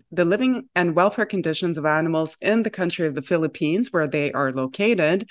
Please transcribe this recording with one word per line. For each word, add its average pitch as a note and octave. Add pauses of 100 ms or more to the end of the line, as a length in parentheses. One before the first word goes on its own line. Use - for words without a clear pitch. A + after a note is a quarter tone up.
the F3
living A#3
and F3
welfare G3+
conditions E3
of D3+
animals D#3+
in A3
the G#3+
country F3
of D3
the D3+
Philippines, D#3+
where D#3
they D3
are C3+
located, E3+